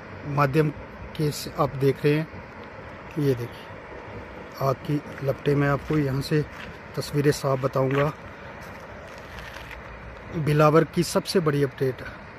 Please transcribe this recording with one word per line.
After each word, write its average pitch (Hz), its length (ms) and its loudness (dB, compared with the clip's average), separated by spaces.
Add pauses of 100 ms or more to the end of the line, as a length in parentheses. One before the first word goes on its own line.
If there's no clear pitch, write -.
(260)
माध्यम 143 440 4 (460)
के 151 140 2
से - 280 -6
आप 135 180 2
देख 135 280 4
रहे 147 100 6
हैं। 156 140 0 (920)
ये 139 160 4
देखिए, - 1300 -8
आग 131 60 4
की 147 280 -2 (220)
लपटें, 139 300 2
मैं 143 140 4
आपको 143 300 2
यहाँ 139 240 2
से 151 220 2 (520)
तस्वीरें 143 360 4
साफ 135 300 2
बताऊँगा। 139 500 4 (2250)
बिलावर 151 480 8
की - 180 0
सबसे - 380 2
बड़ी 147 220 2
अपडेट, 131 320 0 (440)